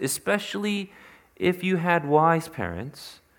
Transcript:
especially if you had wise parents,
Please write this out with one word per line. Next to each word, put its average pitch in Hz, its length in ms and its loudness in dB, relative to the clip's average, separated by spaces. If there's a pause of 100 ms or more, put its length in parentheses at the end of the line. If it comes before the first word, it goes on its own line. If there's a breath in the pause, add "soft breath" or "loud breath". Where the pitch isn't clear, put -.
especially 202 920 -4 (460 loud breath)
if 180 260 0
you 185 140 2
had 170 280 2
wise 160 440 4
parents, 98 720 -10 (180 soft breath)